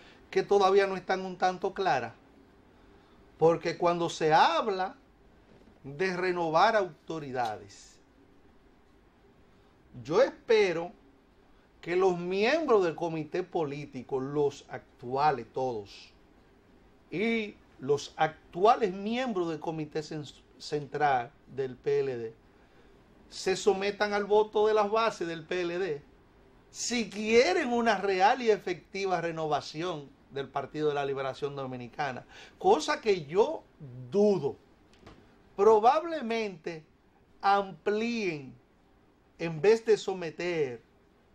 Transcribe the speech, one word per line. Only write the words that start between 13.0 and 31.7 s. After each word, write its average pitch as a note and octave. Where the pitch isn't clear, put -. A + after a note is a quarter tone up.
político, C#3+
los C#3+
actuales C3
todos, A#2+
y G#3+
los C#3
actuales F#3
miembros G3+
del D#3
comité D#3
cen-, D3+
central C#3+
del B2+
P C#3+
L C3+
D, A2+
se -
sometan G3+
al G3+
voto G#3+
de G#3+
las G#3
bases G#3+
del E3
P F3+
L E3+
D, D#3+
si A3+
quieren A#3+
una A#3
real G3
y A#3
efectiva F#3
renovación D#3
del C3
Partido D3+
de C#3+
la C#3+
Liberación C3+
Dominicana, B2+